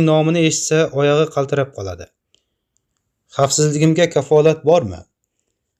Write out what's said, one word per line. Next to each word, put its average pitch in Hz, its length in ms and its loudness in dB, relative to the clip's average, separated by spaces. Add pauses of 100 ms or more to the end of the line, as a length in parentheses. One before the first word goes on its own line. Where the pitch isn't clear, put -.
nomini 156 420 2
eshitsa, 156 320 -2 (120)
oyog'i 147 400 0
qaltirab 139 420 -4
qoladi." 90 320 -12 (1300)
"Xavfsizligimga 151 760 0
kafolat 151 560 2
bormi?" 123 360 0 (800)